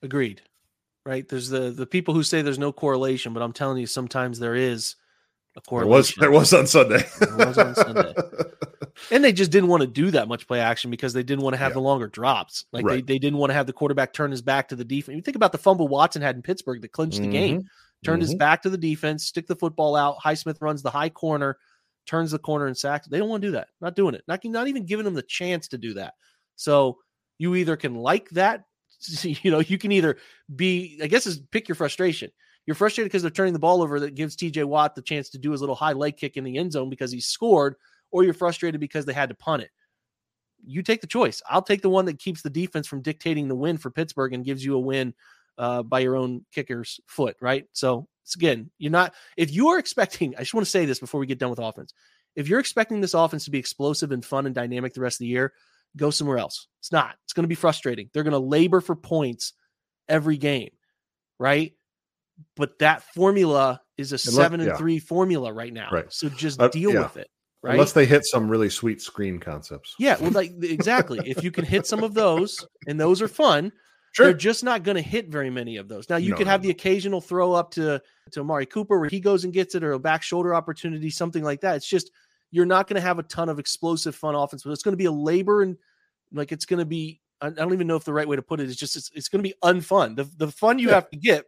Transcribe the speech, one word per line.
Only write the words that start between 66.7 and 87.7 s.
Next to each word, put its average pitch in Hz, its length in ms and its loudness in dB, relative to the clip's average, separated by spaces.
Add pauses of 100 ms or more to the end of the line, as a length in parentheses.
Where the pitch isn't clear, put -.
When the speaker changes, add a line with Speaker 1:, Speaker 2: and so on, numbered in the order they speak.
Speaker 1:
deal 165 240 0
Speaker 2:
yeah. 98 100 4
Speaker 1:
with 76 140 -8
it, - 120 -16 (320)
right? 127 120 -2
Speaker 2:
Unless 143 180 6
they 143 160 8
hit 143 180 6
some 113 240 0
really 110 200 2
sweet 110 300 -4
screen 95 380 -6
concepts. 76 640 -14
Speaker 1:
Yeah, 254 200 4
well, - 120 0
like, 190 200 0 (120)
exactly. 175 600 -2
If 131 200 -6
you 175 80 -4
can 170 140 -4
hit 196 200 0
some 220 180 -2
of 214 120 -4
those, 196 500 2 (220)
and 147 120 -4
those 180 220 4
are 220 60 -2
fun, 196 440 2 (420)
Speaker 2:
Sure. - 120 8
Speaker 1:
they're 180 80 8
just 190 300 0
not 240 180 0
gonna 185 200 0
hit 208 280 -4
very 143 220 -4
many 117 260 -8
of 98 100 -12
those. 104 220 -14
Now, 175 60 0
you 180 160 0
Speaker 2:
No, 175 60 -2
Speaker 1:
could 185 100 0
Speaker 2:
no, 196 40 4
Speaker 1:
have 196 120 4
the 190 60 0
Speaker 2:
no. - 20 2
Speaker 1:
occasional 190 500 0
throw 180 320 0
up 170 180 2
to, 151 300 -2 (300)
to - 80 -10
Amari 143 260 -2
Cooper 202 340 0
where 156 100 0
he 185 100 -4
goes 190 240 2
and 180 100 -6
gets 185 220 -2
it, 165 80 -2
or 151 80 0
a 131 80 -2
back 156 240 0
shoulder 175 320 0
opportunity, 160 560 -4
something 165 320 -4
like 143 180 -4
that. 185 140 0
It's 143 120 -8
just, - 220 0 (400)
you're 175 160 4
not 185 220 4
gonna 202 140 -2
have 180 180 0
a 165 40 -6
ton 165 260 -4
of 147 100 -4
explosive 160 560 -4
fun 151 180 -4
offense, 143 300 -4
but 143 80 -8
it's 147 120 -8
gonna 196 140 0
be 185 80 0
a 170 60 4
labor 175 500 2
and, 185 160 0 (560)
like, 147 180 -6
it's 156 140 -8
gonna 175 200 -2
be, 160 360 -8 (180)
I, 143 80 -6
I 151 40 -6
don't 165 220 -2